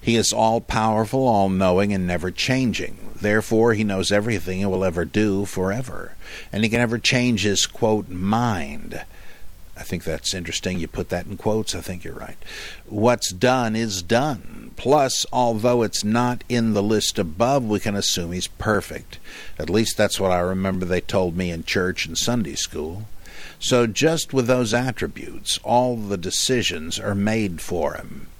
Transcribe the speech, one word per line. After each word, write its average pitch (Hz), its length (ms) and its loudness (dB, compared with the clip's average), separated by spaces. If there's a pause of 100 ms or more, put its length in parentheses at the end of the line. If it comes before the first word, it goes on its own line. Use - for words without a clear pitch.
He 117 140 2
is 110 180 4
all-powerful, 113 920 2
all-knowing, 98 640 4
and 92 140 0
never-changing. 92 920 0 (220)
Therefore, 110 540 4
he 104 80 0
knows 98 300 0
everything 101 480 0
he 101 60 0
will 92 180 0
ever 87 200 0
do 101 400 2
forever. 98 680 -4 (380)
And 101 100 0
he 113 80 4
can 117 80 2
never 117 200 2
change 123 440 2
his, 101 240 2
quote, 110 420 0
mind. 92 960 -2 (760)
I - 60 -14
think - 220 -6
that's 78 300 -4
interesting. 92 440 -4
You 82 80 -2
put - 220 -6
that 87 180 -2
in 95 100 -8
quotes. 107 380 0
I 90 60 -6
think 90 240 -8
you're 82 100 -8
right. - 220 -12 (500)
What's 113 460 2
done 120 420 2
is 110 280 -2
done. 117 760 -2
Plus, 135 560 2
although 120 500 2
it's 104 220 -2
not 120 440 2
in 113 260 2
the 101 80 4
list 107 360 2
above, 113 460 2
we 104 160 2
can 104 160 0
assume 90 340 -2
he's 90 160 -4
perfect. - 720 -4 (400)
At 78 120 -4
least 107 260 2
that's 104 240 2
what 95 100 4
I 90 80 4
remember 92 480 0
they 87 140 2
told 92 360 0
me 90 140 -2
in 82 140 -6
church 92 420 0
and 85 100 -8
Sunday 110 380 0
school. 80 500 -6 (560)
So 120 280 4
just 151 440 0
with 131 140 2
those 123 260 4
attributes, - 920 -4
all 123 320 2
the 101 200 -4
decisions 90 840 -2
are 104 160 -2
made 101 440 0
for 78 340 -2
him. - 340 -10 (120)